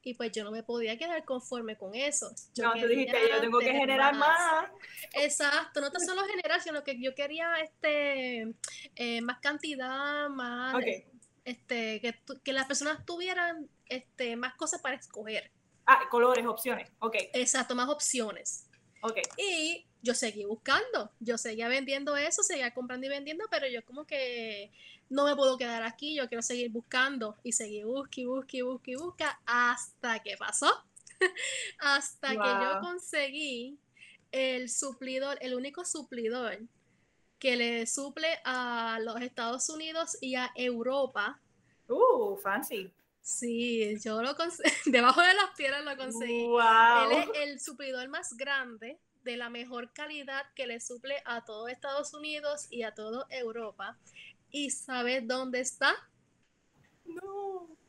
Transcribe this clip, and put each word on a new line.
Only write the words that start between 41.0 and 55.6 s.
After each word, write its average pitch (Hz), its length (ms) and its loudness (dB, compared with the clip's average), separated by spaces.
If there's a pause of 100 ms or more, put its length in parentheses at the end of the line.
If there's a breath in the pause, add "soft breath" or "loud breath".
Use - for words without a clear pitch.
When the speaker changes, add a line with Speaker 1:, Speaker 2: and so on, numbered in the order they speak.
Speaker 2:
Uh, 247 480 6
fancy. 196 560 -2 (280)
Speaker 1:
Sí, 233 840 -2
yo 220 180 -2
lo 277 140 -2
cons-, 339 280 -4
<laughs> - 220 4
debajo 254 360 8
de 359 120 10
las 381 240 4
piedras 285 260 -2
lo 277 140 -6
conseguí. 233 560 -2
Speaker 2:
Wow. 240 100 8 (260)
Speaker 1:
Él 233 220 8
es 285 220 4
el 285 260 -2
suplidor 262 500 -8
más 311 280 -8
grande 262 600 -6 (240)
de 240 140 -6
la 240 120 -6
mejor 240 440 -10
calidad 285 500 -8 (120)
que 254 120 -6
le 233 120 -8
suple 247 360 -8 (100)
a 233 200 -6
todo 220 220 -10
Estados 277 460 -4
Unidos 294 560 -6
y 240 140 -6
a 220 100 -6
toda 226 360 -8
Europa. 226 680 -8 (540 loud breath)
¿Y 285 180 -2
sabes 247 580 -2
dónde 254 320 -2
está? 269 340 2 (1120)